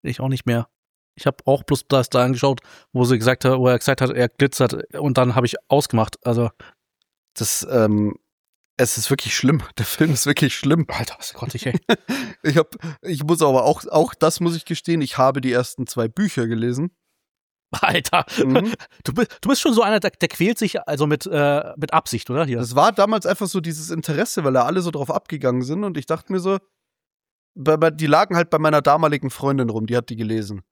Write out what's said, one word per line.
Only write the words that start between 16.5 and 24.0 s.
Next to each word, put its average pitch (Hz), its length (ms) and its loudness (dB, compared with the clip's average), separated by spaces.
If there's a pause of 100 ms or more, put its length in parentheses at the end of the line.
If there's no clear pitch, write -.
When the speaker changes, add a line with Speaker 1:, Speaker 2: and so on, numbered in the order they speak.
Speaker 1:
Alter, - 520 0 (200)
Speaker 2:
Mhm. 190 280 2 (320)
Speaker 1:
du - 100 -4
bi-, 240 120 2 (140)
du - 80 -4
bist 269 120 2
schon 302 140 2
so 226 80 4
einer, 208 180 2
der, 202 100 -2
der - 180 -4
quält 208 300 0
sich 214 300 -2
also 147 180 0
mit, 147 200 0
äh, 147 500 0
mit - 160 -6
Absicht, 156 380 -2
oder? 147 140 0
Hier. 127 140 -4
Speaker 2:
Das 120 160 -6
war 160 180 6
damals 208 340 0
einfach 190 200 -2
so 185 140 -2
dieses 156 300 -8
Interesse, 165 540 -4